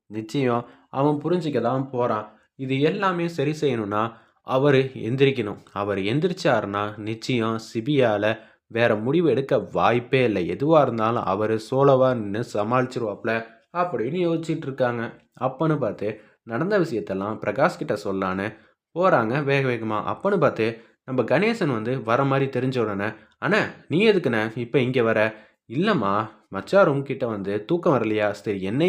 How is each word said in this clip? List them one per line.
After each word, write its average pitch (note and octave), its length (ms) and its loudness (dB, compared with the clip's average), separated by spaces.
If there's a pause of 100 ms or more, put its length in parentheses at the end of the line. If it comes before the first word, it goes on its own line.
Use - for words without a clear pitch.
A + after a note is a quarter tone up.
நிச்சயம் A#2+ 560 -2 (280)
அவன் C#3+ 240 2
புரிஞ்சிக்க D#3 460 -2
தான் C3 300 -2
போறான். A#2 360 -2 (300)
இது C3+ 240 -4
எல்லாமே F3 480 0
சரி D3+ 320 -2
செய்யணும்னா A2 420 0 (440)
அவரு C3+ 500 4
எந்திரிக்கணும். A2+ 640 0 (120)
அவர் G2+ 260 0
எந்திரிச்சாருன்னா G#2+ 1000 0
நிச்சயம் A2+ 640 -2
சிபியால A2+ 640 0 (460)
வேற A2+ 260 2
முடிவு C#3 340 0
எடுக்க C3+ 280 2 (140)
வாய்ப்பே A#2+ 520 2
இல்லை. F#2+ 260 0
எதுவா C#3+ 320 4
இருந்தாலும் A#2 420 0
அவரு G2 360 0
சோலோவா C3 540 4
நின்னு G#2+ 300 -4
சமாளிச்சிருவாப்ல" A2+ 880 -2 (440)
அப்படின்னு D3+ 440 -2
யோசிச்சுட்டு E3 460 -2
இருக்காங்க. B2 360 -2 (380)
அப்பன்னு D3+ 380 0
பார்த்து G#2 300 -4 (340)
நடந்த E3 360 -2
விஷயத்தெல்லாம் G#2+ 600 -2
பிரகாஷ் C3+ 400 0
கிட்ட B2 160 -4
சொல்லான்னு F#2+ 520 -2 (500)
போறாங்க D3 480 2
வேக C3+ 240 2
வேகமா. A2 380 -2
அப்பன்னு F#3+ 320 0
பார்த்து A#2 280 2 (380)
நம்ம C3 180 0
கணேசன் E3+ 500 0
வந்து A#2 300 -4
வர A#2 220 2
மாதிரி C3+ 260 2
தெரிஞ்ச B2+ 280 -2
உடனே, G#2 300 -2 (320)
"அண்ணே, F#3 200 2 (280)
நீ C#3+ 180 0
எதுக்குண்ணே B2+ 520 0
இப்ப A#2+ 220 0
இங்க B2+ 220 2
வர?" A2+ 180 2 (500)
"இல்லம்மா, C#3 420 0 (360)
மச்சான் F3+ 360 2
ரூம் C#3 180 2
கிட்ட C3 240 -4
வந்து G#2 380 -4
தூக்கம் E3+ 300 2
வரலையா, G#2+ 360 0
சரி G2+ 320 -6
என்ன A#2 260 0